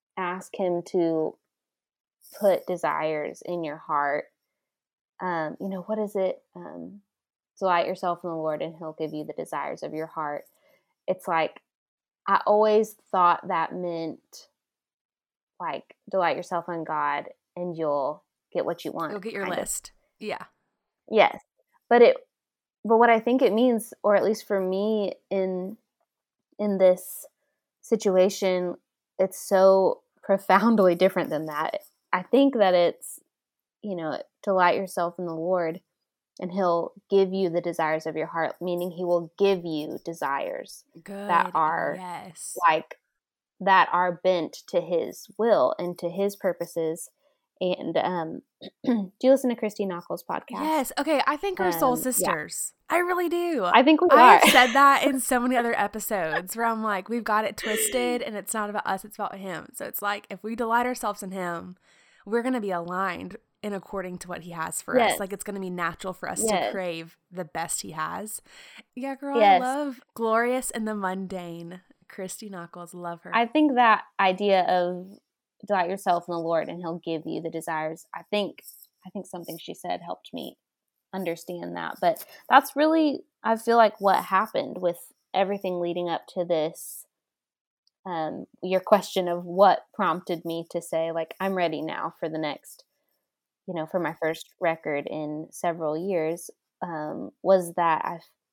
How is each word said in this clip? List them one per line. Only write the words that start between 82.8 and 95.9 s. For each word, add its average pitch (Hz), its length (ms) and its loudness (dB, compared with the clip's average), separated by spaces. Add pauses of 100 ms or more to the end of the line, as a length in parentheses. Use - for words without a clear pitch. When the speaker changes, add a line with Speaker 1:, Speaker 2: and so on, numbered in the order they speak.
Speaker 1:
I 226 140 0
feel 233 200 0
like, 220 240 4
what 190 240 2
happened - 580 -2
with 175 160 -2 (360)
everything 190 460 -2
leading 175 280 -4
up - 260 -6
to 180 100 -2
this. 165 640 -4 (1000)
Um, 175 420 -6 (160)
your 185 180 0
question 185 480 0
of 175 160 -4
what 180 500 4
prompted 175 500 -2
me 165 280 -6
to 170 100 -4
say, 165 300 -4
like, 160 260 -6
"I'm 196 160 -2
ready 165 280 0
now 160 360 -6
for 170 100 -6
the 156 100 -6
next, - 460 -8 (840)
you 180 60 -6
know, 160 120 -4
for 185 140 -2
my 147 200 -4
first 160 280 -4 (120)
record 160 460 -2
in 151 460 -8
several 160 440 -4